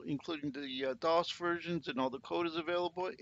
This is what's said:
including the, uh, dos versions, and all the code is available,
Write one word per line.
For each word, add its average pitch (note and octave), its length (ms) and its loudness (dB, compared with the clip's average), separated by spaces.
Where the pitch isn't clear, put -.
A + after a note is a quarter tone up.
including D3 440 -2
the, C3+ 380 -4
uh, C3 100 0
dos E3 320 4
versions, E3+ 560 0
and C3 120 -2
all C3 100 2
the B2 100 -4
code E3+ 280 0
is D#3+ 80 -2
available, F3 560 0